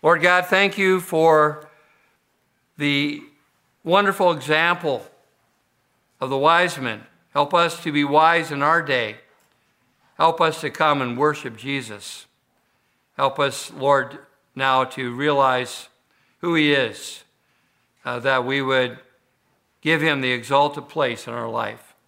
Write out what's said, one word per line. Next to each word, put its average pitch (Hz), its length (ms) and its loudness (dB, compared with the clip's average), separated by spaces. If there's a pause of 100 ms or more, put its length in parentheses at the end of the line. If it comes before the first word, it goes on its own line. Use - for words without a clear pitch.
Lord 156 200 4
God, 180 240 4
thank 196 320 0
you 190 220 2
for 156 680 2 (1080)
the 143 460 -2 (600)
wonderful 190 480 2
example 156 720 0 (1160)
of 131 100 -6
the 135 80 -4
wise 160 400 2
men. 110 240 -8 (300)
Help 147 220 0
us 170 280 2
to 165 80 -6
be 147 140 0
wise 160 460 4
in 139 120 -4
our 160 200 2
day. 120 340 -2 (1000)
Help 165 220 2
us 160 200 0
to 151 80 -6
come 147 320 0
and 123 160 -4
worship 143 400 -2
Jesus. 110 680 -10 (920)
Help 135 220 -2
us, 139 340 -2
Lord, 135 460 0 (360)
now 131 300 2
to 127 300 -8
realize 131 760 0 (540)
who 170 120 -2
he 151 200 2
is, 120 500 -4 (800)
uh, 123 140 -6
that 131 260 0
we 135 160 0
would 131 380 0 (840)
give 151 220 0
him 151 180 2
the 127 100 -2
exalted 139 580 0
place 123 380 -4
in 117 60 -10
our 117 160 -8
life. 113 460 -8 (140)